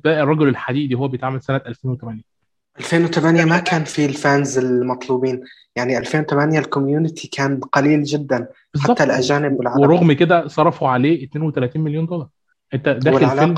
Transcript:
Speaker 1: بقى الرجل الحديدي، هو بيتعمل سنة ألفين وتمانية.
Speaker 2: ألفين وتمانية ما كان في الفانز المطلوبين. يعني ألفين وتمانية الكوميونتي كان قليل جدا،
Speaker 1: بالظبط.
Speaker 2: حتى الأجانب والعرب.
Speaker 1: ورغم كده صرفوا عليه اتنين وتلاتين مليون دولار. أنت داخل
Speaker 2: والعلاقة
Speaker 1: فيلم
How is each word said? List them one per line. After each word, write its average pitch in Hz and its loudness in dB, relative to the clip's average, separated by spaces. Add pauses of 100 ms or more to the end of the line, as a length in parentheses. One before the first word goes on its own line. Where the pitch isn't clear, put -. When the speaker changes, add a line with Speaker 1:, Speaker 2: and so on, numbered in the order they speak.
Speaker 1:
بقى 156 2
الرجل 151 2
الحديدي، 131 -2
هو 131 -2
بيتعمل 127 -6
سنة 135 -2
ألفين 123 -8
وتمانية. 113 -10 (560)
Speaker 2:
ألفين 170 0
وتمانية 165 2
ما 170 4
كان 175 -2
في 147 -2
الفانز 139 0
المطلوبين. 127 -2 (360)
يعني 123 -2
ألفين 127 -2
وتمانية 151 0
الكوميونتي 151 -2
كان 139 -4
قليل 147 2
جدا، 139 -4 (260)
Speaker 1:
بالظبط. 151 0
Speaker 2:
حتى 240 4
الأجانب 139 0
والعرب. 123 0
Speaker 1:
ورغم 160 6
كده 170 2
صرفوا 156 0
عليه 135 0
اتنين 151 -6
وتلاتين 143 -4
مليون 156 -2
دولار. 165 -8 (460)
أنت 139 -2
داخل 135 2
Speaker 2:
والعلاقة 135 4
Speaker 1:
فيلم 170 2